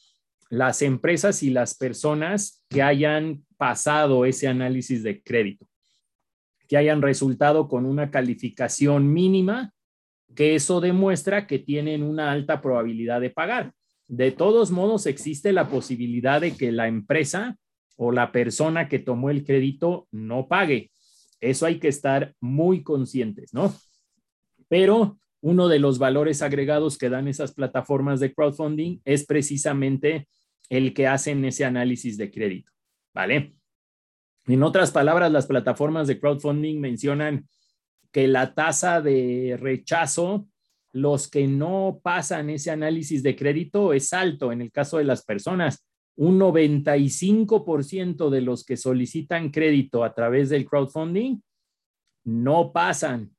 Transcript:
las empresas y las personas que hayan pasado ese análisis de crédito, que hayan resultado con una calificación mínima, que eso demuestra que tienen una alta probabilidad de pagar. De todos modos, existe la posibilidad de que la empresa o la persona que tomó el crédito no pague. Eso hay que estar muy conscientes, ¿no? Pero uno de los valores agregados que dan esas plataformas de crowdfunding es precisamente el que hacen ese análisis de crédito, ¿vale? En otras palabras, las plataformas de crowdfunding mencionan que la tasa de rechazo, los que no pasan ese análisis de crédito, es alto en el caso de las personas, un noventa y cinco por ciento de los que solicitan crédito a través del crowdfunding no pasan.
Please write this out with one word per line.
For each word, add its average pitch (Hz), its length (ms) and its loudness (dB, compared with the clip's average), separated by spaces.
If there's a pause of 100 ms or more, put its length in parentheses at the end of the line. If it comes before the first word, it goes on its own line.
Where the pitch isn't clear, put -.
(500)
las 127 320 0
empresas 151 640 0
y 139 60 0
las 123 260 0
personas 151 960 -4
que 139 120 0
hayan 151 640 0 (120)
pasado 139 680 2
ese 131 220 0
análisis 127 560 -2
de 104 180 -6
crédito, 104 460 -4 (1000)
que 143 100 2
hayan 151 240 4
resultado 139 680 2
con 127 180 -2
una 143 240 -2
calificación 139 1000 0
mínima, 190 640 2 (640)
que 151 200 4
eso 170 260 0
demuestra 190 680 0
que 135 120 -2
tienen 147 440 -4
una 151 280 -2
alta 143 300 -2
probabilidad 117 600 -2
de 123 80 -2
pagar. 180 440 -6 (340)
De 127 240 0
todos 202 400 2
modos, 202 340 0
existe 147 480 -2
la 165 160 2
posibilidad 123 720 -2
de 160 140 -4
que 123 160 -2
la 117 160 -2
empresa 151 680 -2 (400)
o 120 140 -2
la 120 200 0
persona 151 560 0
que 143 120 -2
tomó 127 320 -2
el 143 120 -2
crédito 139 680 0
no 113 360 -6
pague. 160 440 0 (500)
Eso 135 240 0
hay 165 140 0
que 165 80 0
estar 135 520 -2
muy 151 440 0
conscientes, 123 680 -4
¿no? 190 200 0 (960)
Pero 196 500 4 (220)
uno 175 260 4
de 160 120 6
los 139 180 4
valores 143 440 2
agregados 147 560 0
que 127 120 -2
dan 131 180 -2
esas 139 260 -6
plataformas 139 680 -2
de 131 140 -2
crowdfunding 156 680 -2
es 143 220 0
precisamente 143 1000 -2 (420)
el 131 240 0
que 135 140 2
hacen 139 380 0
ese 131 200 -2
análisis 123 520 -2
de 104 120 -6
crédito, 101 420 -6 (420)
¿vale? 107 420 -2 (880)
En 131 180 4
otras 160 280 2
palabras, 165 400 4
las 147 160 2
plataformas 147 600 0
de 139 120 -2
crowdfunding 147 600 -2
mencionan 143 680 -4 (640)
que 135 160 2
la 131 260 2
tasa 165 480 0
de 127 580 0
rechazo, 165 880 -2 (440)
los 139 380 -2
que 139 180 0
no 180 560 -2
pasan 165 460 -4
ese 151 220 -6
análisis 156 520 -2
de 135 120 2
crédito, 165 580 0
es - 200 0
alto 156 380 -2
en 120 100 -6
el 117 100 -10
caso 143 260 -2
de 156 60 2
las 131 200 0
personas, 175 640 -4 (300)
un 175 200 4
noventa 151 600 4
y 139 120 4
cinco 208 540 2
por 147 200 -2
ciento 180 460 -4
de 135 120 2
los 123 240 -4
que 123 100 -4
solicitan 147 760 -2
crédito 147 520 2
a 110 100 -2
través 127 360 0
del 139 160 0
crowdfunding 170 760 -2 (840)
no 135 480 0
pasan. 147 640 -2